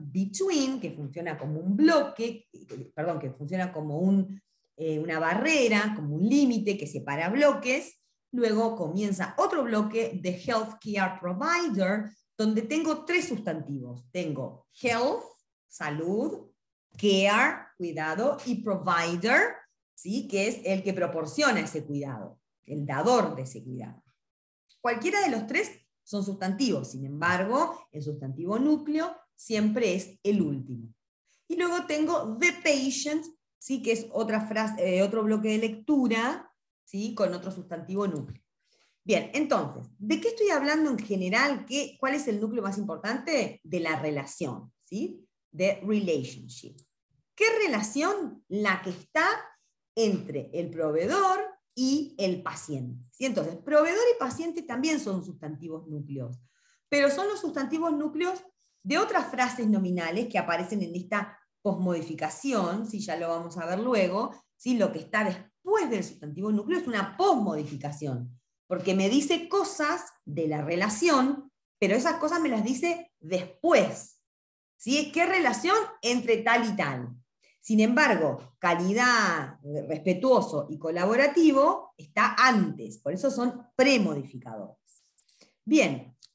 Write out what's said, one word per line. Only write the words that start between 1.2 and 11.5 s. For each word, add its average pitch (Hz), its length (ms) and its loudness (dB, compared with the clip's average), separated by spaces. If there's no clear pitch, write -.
como 151 220 -6
un 185 160 0
bloque, 277 720 2
perdón, 160 240 -2
que 135 120 -8
funciona 180 420 -6
como 151 260 -6
un, 196 420 2
eh, 156 220 -2
una 160 200 -2
barrera, 214 760 2
como 147 200 -4
un 185 140 2
límite 226 480 2
que 147 100 -8
separa 147 420 -4
bloques. 277 720 2
Luego 220 460 2
comienza 180 600 -2
otro 349 260 2
bloque 220 580 -2
de 180 200 -4
healthcare 214 800 -2
provider, 214 920 0